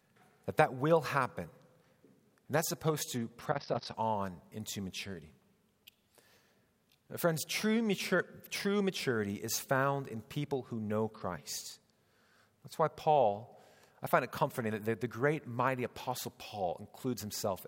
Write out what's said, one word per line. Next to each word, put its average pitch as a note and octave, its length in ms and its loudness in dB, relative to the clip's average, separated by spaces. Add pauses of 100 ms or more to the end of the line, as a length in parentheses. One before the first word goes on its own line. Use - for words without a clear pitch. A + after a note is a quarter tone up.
(460)
that - 100 -6
that C#3+ 180 6
will D3+ 280 6
happen. C3+ 420 0
And - 1080 -14
that's D#3+ 160 2
supposed D3+ 420 0
to A#2 160 -2
press - 420 -4
us - 280 -2
on G2+ 420 0 (120)
into G#2+ 280 -8
maturity. F2+ 540 -8 (1800)
Now, - 60 -10
friends, D#3+ 300 2
true A3 360 2
matur-, - 680 0
true G3+ 320 2
maturity A2 540 0
is A2+ 220 -2
found C#3 500 0
in A2+ 120 -8
people C#3+ 480 -4
who A#2 100 -4
know G#2+ 300 0
Christ. - 720 -8 (840)
That's - 160 -10
why D#3 100 4
Paul, A#2+ 800 2 (360)
I C3+ 60 -6
find D3+ 160 4
it A#2+ 60 -4
comforting B2 420 0
that G#2 120 -2
the, A2 100 2
the A#2+ 140 -2
great, C3 380 0
mighty B2 380 0
Apostle - 520 -6
Paul F#2 440 -2
includes A2+ 420 -4
himself G2+ 460 -2